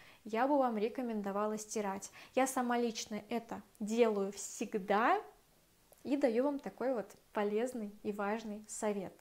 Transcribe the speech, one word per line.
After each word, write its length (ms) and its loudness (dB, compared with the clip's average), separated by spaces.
я 240 2
бы 80 4
вам 220 2
рекомендовала 800 -2
стирать. 520 -4
Я 120 4
сама 320 0
лично 500 -2
это 340 -6
делаю 540 4
всегда 880 2
и 100 2
даю 280 4
вам 160 0
такой 340 -2
вот 160 -4
полезный 600 0
и 80 -2
важный 560 -4
совет. 520 -4